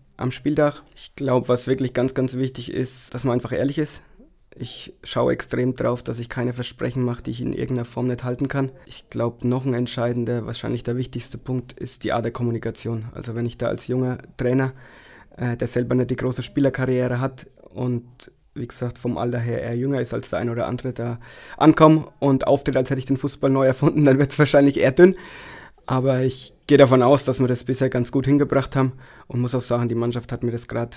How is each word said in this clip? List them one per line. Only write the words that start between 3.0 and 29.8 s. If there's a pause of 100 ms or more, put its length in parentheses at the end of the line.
dass
man
einfach
ehrlich
ist. (560)
Ich (120)
schaue
extrem
drauf,
dass
ich
keine
Versprechen
mache,
die
ich
in
irgendeiner
Form
nicht
halten
kann. (120)
Ich
glaub,
noch
ein
entscheidender,
wahrscheinlich
der
wichtigste
Punkt
ist
die
Art
der
Kommunikation.
Also
wenn
ich
da
als
junger (180)
Trainer, (640)
äh,
der
selber
nicht
die
große
Spielerkarriere
hat (260)
und (220)
wie
gesagt
vom
Alter
her
eher
jünger
ist
als
der
ein
oder
andere,
da (360)
ankomme (100)
und
auftritt,
als
hätte
ich
den
Fußball
neu
erfunden,
dann
wird's
wahrscheinlich
eher
dünn. (720)
Aber
ich (140)
gehe
davon
aus,
dass
wir
das
bisher
ganz
gut
hingebracht
haben (360)
und
muss
auch
sagen,